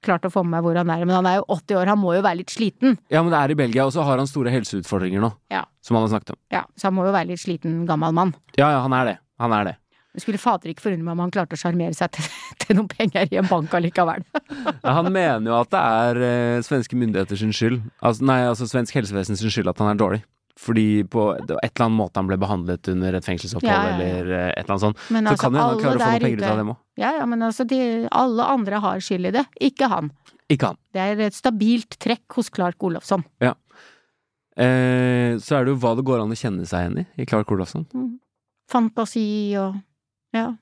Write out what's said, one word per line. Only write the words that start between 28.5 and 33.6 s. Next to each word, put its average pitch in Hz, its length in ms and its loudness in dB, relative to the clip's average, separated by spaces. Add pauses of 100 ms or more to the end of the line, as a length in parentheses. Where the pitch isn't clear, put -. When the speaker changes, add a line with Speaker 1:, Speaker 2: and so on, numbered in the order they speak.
Speaker 1:
andre 208 260 0
har 190 240 -2
skyld 180 240 -2
i 190 80 -2
det, 269 80 2 (160)
ikke 269 320 0
han. 156 200 -2 (380)
Speaker 2:
Ikke 139 220 2
han. - 60 -10 (160)
Speaker 1:
Det 190 100 -2
er 208 240 0
et 202 80 -4
stabilt 226 640 0
trekk - 400 -4
hos 226 100 -2
Clark 180 380 -2
Olofsson. 175 380 -2 (160)
Speaker 2:
Ja. 123 100 4 (1080)